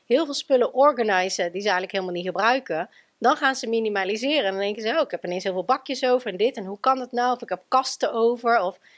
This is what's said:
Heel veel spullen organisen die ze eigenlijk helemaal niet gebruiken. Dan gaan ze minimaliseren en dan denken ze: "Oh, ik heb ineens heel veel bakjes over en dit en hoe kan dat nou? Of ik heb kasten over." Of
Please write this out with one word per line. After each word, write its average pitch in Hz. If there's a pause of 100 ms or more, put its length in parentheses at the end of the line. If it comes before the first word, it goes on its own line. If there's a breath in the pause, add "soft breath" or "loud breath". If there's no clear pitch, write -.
Heel 285
veel 285
spullen 254
organisen 208
die 185
ze 202
eigenlijk 185
helemaal 185
niet 175
gebruiken. 190 (300 soft breath)
Dan 285
gaan 269
ze 247
minimaliseren 220
en 196
dan 190
denken 208
ze: 214
"Oh, 302
ik 277
heb -
ineens 180
heel 190
veel 180
bakjes 262
over 254
en 185
dit 226
en 208
hoe 196
kan 262
dat 247
nou? 247
Of 240
ik 214
heb 180
kasten -
over." 233
Of 185 (200 soft breath)